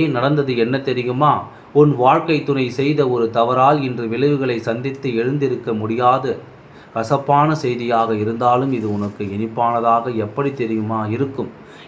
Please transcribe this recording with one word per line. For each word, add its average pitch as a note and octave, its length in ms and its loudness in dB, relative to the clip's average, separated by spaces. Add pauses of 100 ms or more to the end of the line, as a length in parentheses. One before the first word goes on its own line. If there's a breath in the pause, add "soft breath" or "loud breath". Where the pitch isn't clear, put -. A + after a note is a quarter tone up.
நடந்தது C3+ 500 0
என்ன A#2 220 0
தெரியுமா? B2+ 520 0 (420 loud breath)
உன் D3 220 6
வாழ்க்கை D#3 440 4
துணை C3+ 300 -2
செய்த C#3+ 400 0
ஒரு A#2+ 200 0
தவறால் B2+ 520 4
இன்று A#2+ 260 -4
விளைவுகளை C3 520 0
சந்தித்து B2+ 560 -4
எழுந்திருக்க B2 580 -2
முடியாத A#2+ 640 0 (540 loud breath)
கசப்பான C#3+ 680 2
செய்தியாக A#2 600 0
இருந்தாலும் A#2+ 580 2
இது A2 160 -2
உனக்கு G2+ 400 -4
இனிப்பானதாக A#2 880 0
எப்படி A#2+ 360 -2
தெரியுமா A2 540 -4
இருக்கும்? B2 440 -4 (360 loud breath)